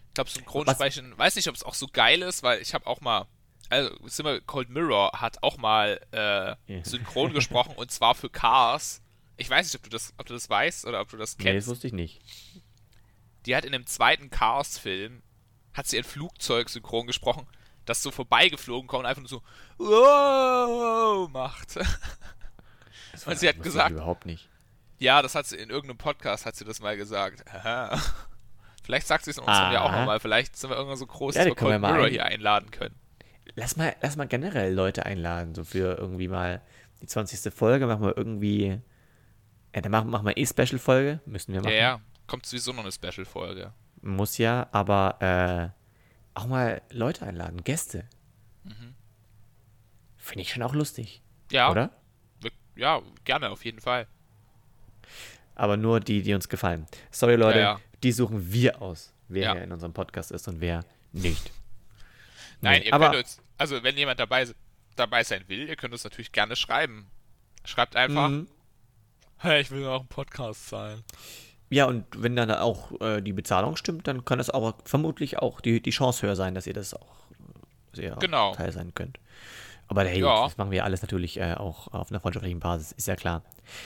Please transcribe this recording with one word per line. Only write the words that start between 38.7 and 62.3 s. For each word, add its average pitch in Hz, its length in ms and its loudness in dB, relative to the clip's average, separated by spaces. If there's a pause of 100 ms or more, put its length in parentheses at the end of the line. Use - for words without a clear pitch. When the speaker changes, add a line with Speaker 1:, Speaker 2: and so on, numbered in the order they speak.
Speaker 2:
ja, 101 60 -4
dann 101 120 -2
machen, 110 180 2
machen 104 160 -2
wir 101 100 0
eh 135 100 2
Special-Folge, 135 800 2
müssen 98 260 -10
wir 95 100 -2
Speaker 1:
Ja, 107 80 0
Speaker 2:
machen. 110 40 4
Speaker 1:
ja, 113 260 4 (260)
kommt 127 200 -8
sowieso 123 260 -6
noch 120 120 -10
eine 95 80 -8
Special-Folge. 92 800 -10 (300)
Speaker 2:
Muss 98 360 0
ja, 120 340 2
aber, 101 480 2
äh, 90 1160 -2
auch 110 80 -8
mal 127 440 0
Leute 120 360 -4
einladen, 85 380 -8
Gäste. 123 440 -6 (560)
Speaker 1:
Mhm. 120 300 -18 (1200)
Speaker 2:
Finde - 260 -12
ich - 100 -8
schon 123 100 -4
auch 127 120 -2
lustig. 147 480 -6 (280)
Speaker 1:
Ja. 135 200 6
Speaker 2:
Oder? 147 200 2 (500)
Speaker 1:
Wir, 113 100 -10 (260)
ja, 135 260 2 (220)
gerne, 131 260 0
auf - 140 -10
jeden 113 160 -8
Fall. 123 260 -2 (1500)
Speaker 2:
Aber 101 220 2
nur 113 240 4
die, 104 220 0
die 101 120 2
uns 95 140 -2
gefallen. 87 380 -2 (240)
Sorry, 120 260 6
Leute, 110 220 8
Speaker 1:
Ja, 104 140 4
ja. 104 80 -10 (220)
Speaker 2:
die 127 100 4
suchen 107 400 -2
wir 120 300 2
aus, 92 300 -12 (160)
wer 92 160 -2
Speaker 1:
Ja. 107 80 2
Speaker 2:
hier 90 100 -4
in 90 100 -10
unserem 82 200 -10
Podcast - 380 -8
ist - 180 -10
und 82 120 -8
wer 85 240 -2 (280)
nicht. 82 400 -2 (1080)